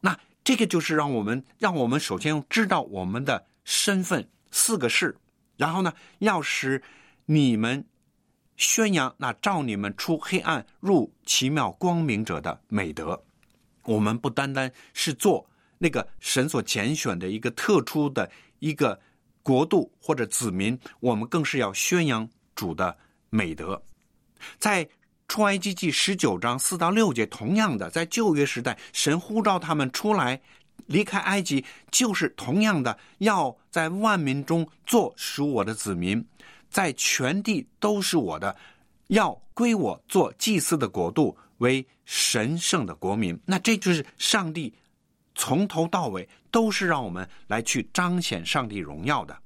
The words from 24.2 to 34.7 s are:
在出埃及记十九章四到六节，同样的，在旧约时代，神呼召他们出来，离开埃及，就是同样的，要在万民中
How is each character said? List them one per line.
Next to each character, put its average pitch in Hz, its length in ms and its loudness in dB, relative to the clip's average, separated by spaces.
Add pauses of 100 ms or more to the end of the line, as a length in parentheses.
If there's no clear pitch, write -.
在 196 320 0 (400)
出 214 140 0
埃 202 140 2
及 196 160 -4
记 175 160 -2
十 202 240 0
九 127 240 0
章 120 220 0
四 - 180 -2
到 170 120 0
六 202 240 4
节， 113 140 0
同 131 280 -2
样 208 220 2
的， 90 120 -6
在 165 180 -2
旧 208 280 2
约 143 100 4
时 127 160 -4
代， 123 160 -2 (140)
神 147 260 0
呼 214 240 -2
召 196 160 4
他 165 160 -2
们 139 200 0
出 214 200 0
来， 135 280 0 (460)
离 160 140 2
开 202 180 -2
埃 196 220 0
及， 139 220 -2 (260)
就 233 240 2
是 160 160 0
同 151 320 0
样 196 220 2
的， 117 140 -2 (220)
要 185 360 2 (140)
在 160 180 0
万 196 320 2
民 139 240 0
中 165 240 0 (180)